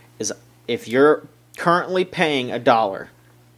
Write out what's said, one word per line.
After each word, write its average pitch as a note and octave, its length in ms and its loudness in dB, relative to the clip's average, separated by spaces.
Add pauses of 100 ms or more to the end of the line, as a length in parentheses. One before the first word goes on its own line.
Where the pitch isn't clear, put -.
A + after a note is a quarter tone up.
(180)
is, - 140 -8 (340)
if A2+ 220 -6
you're C#3 380 2 (320)
currently F3 460 0
paying D3 460 -2
a G#2+ 80 -4
dollar, A2+ 520 0 (480)